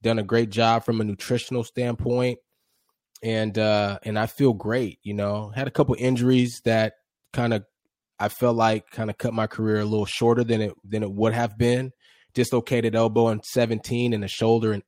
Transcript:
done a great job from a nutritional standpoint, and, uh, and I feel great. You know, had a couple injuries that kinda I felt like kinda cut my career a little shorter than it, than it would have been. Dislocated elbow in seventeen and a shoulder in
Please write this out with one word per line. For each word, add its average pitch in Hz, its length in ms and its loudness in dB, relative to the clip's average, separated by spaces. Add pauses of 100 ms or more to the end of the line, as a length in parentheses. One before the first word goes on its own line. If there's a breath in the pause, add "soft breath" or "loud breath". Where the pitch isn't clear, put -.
done 113 180 0
a 107 40 -2
great 113 260 0
job 113 340 2
from 113 160 -2
a 110 40 0
nutritional 117 600 -4
standpoint, 123 760 -2 (840)
and, 110 360 -2
uh, 104 460 2
and 107 160 -4
I 110 60 0
feel 127 280 2
great. 107 500 -4
You 104 100 -8
know, 104 420 -4
had 131 120 -4
a 127 40 -8
couple 131 260 2
injuries 123 680 2
that 110 280 2 (400)
kinda 117 320 -2 (540)
I 104 100 0
felt 120 260 0
like 113 360 2
kinda 107 220 -6
cut 120 200 -4
my 113 140 0
career 107 320 0
a 107 60 -2
little 107 200 0
shorter 117 380 2
than 113 180 0
it, 104 120 -4 (100)
than 107 200 -4
it 101 80 -4
would 110 220 0
have 113 240 -2
been. 123 340 0 (420 soft breath)
Dislocated 120 600 0
elbow 113 340 4
in 107 140 -4
seventeen 120 680 -2
and 104 100 -2
a 98 40 -6
shoulder 113 460 2
in 101 140 -6